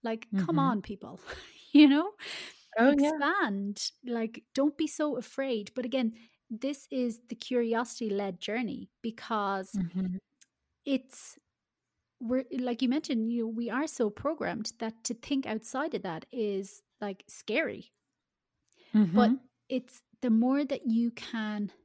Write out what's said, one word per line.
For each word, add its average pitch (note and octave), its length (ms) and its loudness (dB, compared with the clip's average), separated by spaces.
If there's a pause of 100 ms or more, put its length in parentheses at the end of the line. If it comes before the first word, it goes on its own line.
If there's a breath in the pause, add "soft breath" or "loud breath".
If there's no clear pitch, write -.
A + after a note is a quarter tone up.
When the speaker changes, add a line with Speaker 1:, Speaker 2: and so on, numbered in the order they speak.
Speaker 1:
Like, A3+ 240 -6 (100)
come D4 200 2
Speaker 2:
Mm-hmm. - 20 6
Speaker 1:
on, B3+ 220 2
people, - 380 -12 (280)
<laughs> - 240 -20
you D4 160 12
know? D4+ 240 6 (640 loud breath)
Speaker 2:
Oh, B3+ 220 8
yeah. D4 200 4
Speaker 1:
Expand. A#3+ 720 0 (140)
Like, A3+ 380 -4 (100)
don't C#4+ 240 2
be D#4 100 0
so D4 300 -2
afraid. B3 580 -4
But B3+ 100 -4
again, A#3+ 280 0 (360 loud breath)
this C4+ 420 -6
is B3 380 -2
the B3+ 60 -6
curiosity-led A3+ 1040 -2
journey G#3 480 -6 (120)
because G3+ 760 -4
Speaker 2:
Mm-hmm. F#3 400 -2 (680)
Speaker 1:
it's, - 520 -4 (800)
we're, B3+ 260 0 (140)
like B3 220 -2
you B3+ 80 2
mentioned, A#3+ 420 0
you, A#3 160 -2
we A3+ 220 -4
are C4 180 -2
so A3 220 0
programmed G#3 720 -4
that A3 260 -8
to B3 80 -4
think C4+ 320 -2
outside C4 500 -4
of F#3 80 -4
that D#3+ 280 -6
is, G3+ 500 -4 (200)
like, G3 260 -8
scary. - 680 -4 (1000 soft breath)
Speaker 2:
Mm-hmm. G#3+ 380 6
Speaker 1:
But C4+ 60 -2 (300)
it's - 340 -6 (180)
the B3+ 80 -2
more B3+ 360 4
that C#4 220 -6
you A#3 240 2
can G#3+ 600 -6 (140)